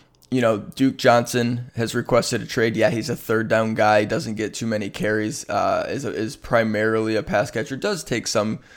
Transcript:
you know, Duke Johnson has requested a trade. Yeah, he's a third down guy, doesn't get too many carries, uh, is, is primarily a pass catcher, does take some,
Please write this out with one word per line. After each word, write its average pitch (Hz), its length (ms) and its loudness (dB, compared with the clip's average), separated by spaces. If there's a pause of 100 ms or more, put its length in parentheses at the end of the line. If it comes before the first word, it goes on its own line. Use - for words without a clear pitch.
(320)
you 127 100 2
know, 113 180 4
Duke 131 380 0
Johnson 120 760 2
has 117 200 -2
requested 117 480 0
a - 20 -8
trade. 113 300 0
Yeah, 110 160 2
he's 113 180 -4
a 113 60 -2
third 113 320 -2
down 110 260 2
guy, 107 320 4
doesn't 110 300 -4
get 104 180 -4
too 117 140 -6
many 104 240 -2
carries, 107 580 -2
uh, 95 400 0
is, 120 160 -6
is 110 300 -4
primarily 110 800 0
a 107 80 0
pass 104 260 0
catcher, 113 260 -6
does 190 280 -4
take 113 240 -4
some, 107 320 0 (180)